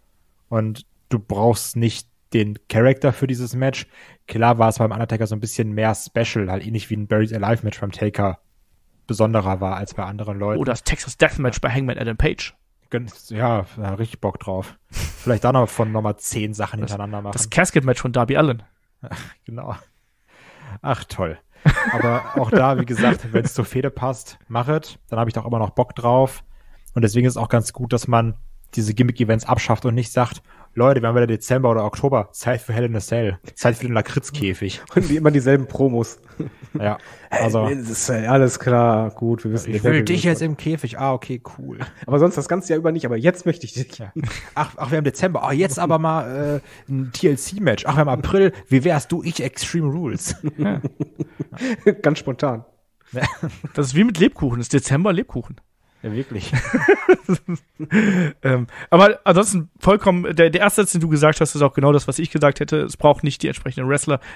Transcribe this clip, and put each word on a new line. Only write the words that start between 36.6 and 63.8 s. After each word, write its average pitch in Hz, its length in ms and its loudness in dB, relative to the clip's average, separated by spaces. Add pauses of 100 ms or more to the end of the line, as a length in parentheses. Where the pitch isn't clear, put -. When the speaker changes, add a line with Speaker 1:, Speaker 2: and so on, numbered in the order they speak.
Speaker 1:
Ja, 104 200 0 (320)
Speaker 3:
Hey, - 160 0
Speaker 1:
also 110 200 2
Speaker 3:
Hell 139 140 -2
in 117 100 -10
a 113 40 -6
Cell, 110 340 -2
alles 131 320 4
klar, 117 520 4
gut, 117 340 -2
wir 110 80 -2
wissen, 113 200 -4
Speaker 1:
ich 104 80 0
Speaker 3:
der - 40 -8
Speaker 1:
will - 60 6 (100)
Speaker 3:
Devil - 40 2
Speaker 1:
dich 175 120 2
Speaker 3:
ist 165 80 -4
Speaker 1:
jetzt 165 160 2
Speaker 3:
da. 165 40 -2
Speaker 1:
im 156 120 -4
Käfig, 156 420 -4
ah, 135 140 0
okay, 127 280 -8 (160)
cool. 131 220 -14 (260)
Speaker 3:
Aber 139 140 4
sonst 175 160 4
das 143 140 -6
ganze 175 240 -2
Jahr 156 60 0
über 160 120 0
nicht, 160 140 -4
aber 120 100 -2
jetzt 151 300 0
möchte 160 200 -2
ich 110 80 -12
dich. - 260 -10
Speaker 1:
Ja. 101 120 -14 (440)
Ach, 147 200 -2
ach, 131 160 -6
wir 160 60 0
haben 151 80 0
Dezember, 165 380 -2
ah, 139 100 0
jetzt 180 260 0
aber 165 180 2
mal, 147 600 -2 (300)
äh, - 20 -4
ein 131 220 -4
T - 160 2
L 139 80 2
C-Match, 185 480 -2
ach, 147 100 0
wir 156 60 6
haben 143 80 4
April, 160 420 4 (160)
wie 131 160 6
wärst 156 300 2
du, 175 100 -4
ich 165 180 -6
Extreme 151 460 -4
Rules? 139 480 -4 (220)
Speaker 2:
Ja. 147 240 -2 (1040)
Speaker 3:
<laughs> - 160 2
Ganz 151 180 0
spontan. 127 460 -6 (480)
Speaker 1:
Ja. 123 80 -4 (540)
Speaker 2:
Das 147 120 -2
ist 127 80 -4
wie 175 80 6
mit 226 160 0
Lebkuchen, 151 380 2
das 120 80 -6
ist - 80 -8
Dezember 147 400 2
Lebkuchen. 139 480 -6 (420)
Speaker 1:
Ja, 110 80 -6
wirklich. 110 460 -8
Speaker 2:
<laughs> 123 60 -2 (1800)
Ähm, 127 260 0 (220)
aber 202 340 8
ansonsten 190 460 2 (100)
vollkommen, 180 560 2
der, 165 140 8
der 165 120 0
erste 208 200 2
Satz, 190 120 2
den 175 80 2
du 165 80 0
gesagt 151 320 2
hast, 156 140 -2
ist 147 60 2
auch 139 120 4
genau 143 180 4
das, 143 160 4
was 135 120 -6
ich 165 120 -4
gesagt 147 280 2
hätte. 151 220 -2
Es - 160 -6
braucht 147 260 4
nicht 147 200 -2
die - 40 -2
entsprechenden 135 420 -6